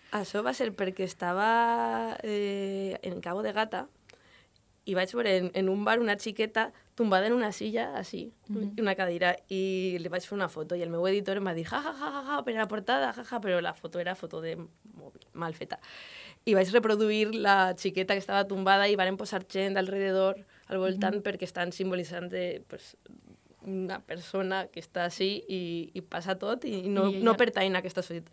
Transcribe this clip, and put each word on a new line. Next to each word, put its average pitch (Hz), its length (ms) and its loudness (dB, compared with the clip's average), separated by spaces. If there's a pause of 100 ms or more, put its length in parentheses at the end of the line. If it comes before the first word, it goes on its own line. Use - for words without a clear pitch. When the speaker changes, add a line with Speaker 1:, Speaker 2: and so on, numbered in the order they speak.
(160)
Speaker 1:
Això 208 260 -2
va 247 120 0
ser 233 200 -2
perquè 190 300 -2
estava, 226 1200 2
eh, 196 800 -2
en 180 160 -6
Cabo 185 240 -4
de 214 80 -2
Gata 214 360 -2 (1000)
i 190 120 -4
vaig 185 180 0
veure 214 240 4
en, 180 60 2 (100)
en 190 160 2
un 202 140 0
bar 226 180 4
una 202 160 2
xiqueta 220 540 -2 (200)
tumbada 202 340 4
en 233 60 4
una 220 220 2
silla, 220 300 -2 (100)
així, 196 380 -8 (160)
Speaker 2:
Mhm. 208 320 -4
Speaker 1:
una 196 140 2
cadira, 175 340 2 (200)
i 190 480 0
li 170 140 -4
vaig 180 160 -4
fer 202 80 -6
una 185 140 0
foto 160 260 -6
i 175 80 -4
el 165 80 -4
meu 170 160 0
editor 196 300 0
em 196 100 -2
va 175 80 -2
dir, 165 100 -4
«Ja, 240 160 -2
ja, 302 140 -6
ja, 294 160 -6
ja, 277 160 -8
ja, 285 160 -2
per 233 100 -2
la 220 140 0
portada, 233 480 0
ja, 247 80 -10
ja», 233 160 -6
però 185 220 2
la 170 120 -2
foto 175 260 -8
era 175 140 -2
foto 165 280 -8
de 165 160 -6
mòbil, - 680 -18 (100)
mal 165 220 -6
feta. - 240 -10 (680)
I 220 80 6
vaig 185 180 8
reproduir 214 640 4
la 196 440 4
xiqueta 185 360 0
que 196 60 2
estava 196 260 0
tumbada 196 440 4
i 208 80 4
varen 190 200 2
posar 190 300 -6
gent 196 300 -2
alrededor, 190 680 2 (240)
al 190 120 -4
voltant, 190 360 2
Speaker 2:
Mhm. 202 80 -2
Speaker 1:
perquè 190 200 -4
estan 175 280 -4
simbolitzant 175 580 -4
de, 180 380 -4
pues, - 300 -18 (680)
una 190 360 -6
persona 190 680 -4
que - 140 -12
està 175 240 -4
així 190 420 -2
i, 170 460 -4
i 185 80 -8
passa 175 360 -4
tot 226 280 -2
i, 202 180 -4
i 196 60 -2
no, 196 200 4
Speaker 2:
I 196 60 0
ella 196 80 0
Speaker 1:
no 226 140 8
pertany 196 360 4
a 180 60 2
aquesta 180 240 -2
soci-, 165 300 -10